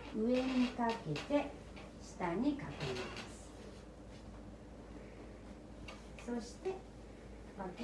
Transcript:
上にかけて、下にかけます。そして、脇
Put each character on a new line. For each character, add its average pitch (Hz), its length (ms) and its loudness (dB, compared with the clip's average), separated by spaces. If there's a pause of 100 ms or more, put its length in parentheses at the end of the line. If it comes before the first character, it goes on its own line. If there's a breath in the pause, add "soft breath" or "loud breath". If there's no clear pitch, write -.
(180)
上 247 240 8
に 254 280 8
か 233 180 4
け 208 260 2
て、 285 380 4 (500)
下 175 340 0
に 285 180 6
か - 120 -2 (140)
け - 60 2
ま 127 80 2 (3500)
す。 - 20 2
そ - 20 0
し - 160 -6
て、 381 160 2 (840)
脇 190 260 -2